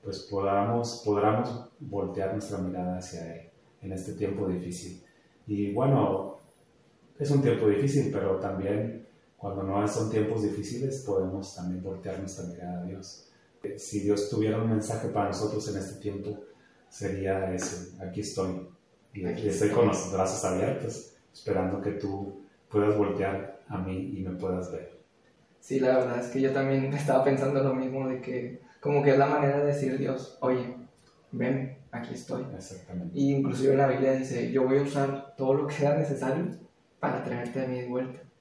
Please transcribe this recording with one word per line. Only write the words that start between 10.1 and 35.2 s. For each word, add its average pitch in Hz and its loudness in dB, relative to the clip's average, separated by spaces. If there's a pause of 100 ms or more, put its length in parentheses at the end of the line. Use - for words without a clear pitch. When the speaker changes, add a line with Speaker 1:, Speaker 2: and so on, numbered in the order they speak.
Speaker 1:
difíciles 131 -2
podemos 95 0
también 90 -6
voltear 95 -6
nuestra 92 -8
mirada 87 -8
a 90 -6
Dios. - -12 (340)
Eh, 101 -8
si 104 -4
Dios 101 2
tuviera 110 2
un 113 0
mensaje 113 0
para 101 0
nosotros 107 -2
en 98 -4
este 98 -8
tiempo, 101 -6 (520)
sería 95 -2
ese, - -6
"Aquí 95 -6
estoy, 92 -4 (460)
y 92 -8
aquí - -2
Speaker 2:
Aquí 107 0
Speaker 1:
estoy 104 2
Speaker 2:
estoy. 107 4
Speaker 1:
con 117 8
los 98 -2
brazos 95 0
abiertos, - -2 (200)
esperando 95 -2
que 104 -2
tú 98 -6 (280)
puedas 104 4
voltear 95 0
a 92 -6
mí 92 -4
y 95 -6
me 90 -4
puedas 90 -2
ver". - -10 (640)
Speaker 2:
Sí, 135 0
la 127 6
verdad 123 2
es 120 -4
que 135 0
yo 135 4
también 135 2
<laughs> 139 -2
estaba 131 2
pensando 135 4
lo 131 4
mismo, 131 -2
de 127 -4
que 123 -6 (200)
como 143 4
que 139 8
es 135 8
la 139 6
manera 143 4
de 147 4
decir, 135 0
"Dios, 131 -4
oye, 123 0 (560)
ven, 127 0 (140)
aquí - -8
estoy". - -8 (120)
Speaker 1:
Exactamente. - -10
Speaker 2:
Y 139 4
inclusive 135 4
la 139 6
Biblia 131 4
dice, 120 -2
"Yo 127 4
voy 135 6
a - 4
usar 139 -2